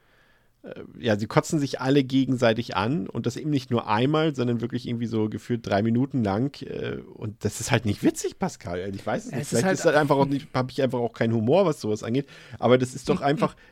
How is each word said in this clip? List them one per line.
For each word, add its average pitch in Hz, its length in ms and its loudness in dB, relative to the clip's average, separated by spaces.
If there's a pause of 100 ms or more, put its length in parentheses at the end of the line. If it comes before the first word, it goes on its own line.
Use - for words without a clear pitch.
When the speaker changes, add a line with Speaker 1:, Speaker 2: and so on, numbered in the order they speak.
(600)
Speaker 1:
äh, - 120 -14 (260)
ja, 107 180 2
sie 107 100 -4
kotzen - 300 0
sich 139 220 -2
alle 139 240 4
gegenseitig 123 720 2
an 127 320 0
und - 180 -6
das 120 120 -4
eben 151 120 -6
nicht 139 220 -2
nur 117 160 0
einmal, 143 480 2
sondern 120 240 0
wirklich 117 300 -6
irgendwie 120 160 -4
so 110 240 0
gefühlt 117 360 -6
drei 101 160 2
Minuten 120 400 0
lang, 107 420 0
äh, - 340 -6 (180)
und - 300 -8
das - 160 -6
ist - 100 -6
halt 117 140 2
nicht 104 180 -2
witzig, - 360 -2
Pascal. 90 540 -6
Ich - 140 -12
weiß 151 200 -4
es 240 40 -12
Speaker 2:
Ja, 131 60 -6
Speaker 1:
nicht. 151 60 -4
Speaker 2:
es - 40 -12
ist - 40 -10
Speaker 1:
Vielleicht 120 140 2
Speaker 2:
halt 190 120 2
Speaker 1:
ist - 80 0
das 147 100 4
einfach 147 220 4
auch 139 80 4
nicht, 139 280 -2
hab 127 160 0
ich 139 140 -4
einfach 127 160 0
auch 117 140 -2
keinen 113 200 0
Humor, 127 320 4
was 156 140 0
sowas 107 240 -2
angeht, 117 240 -2 (320)
aber 123 180 6
das 127 160 0
ist - 140 -12
doch 92 140 2
Speaker 2:
<laughs> - 0 -
Speaker 1:
einfach 139 340 0 (160)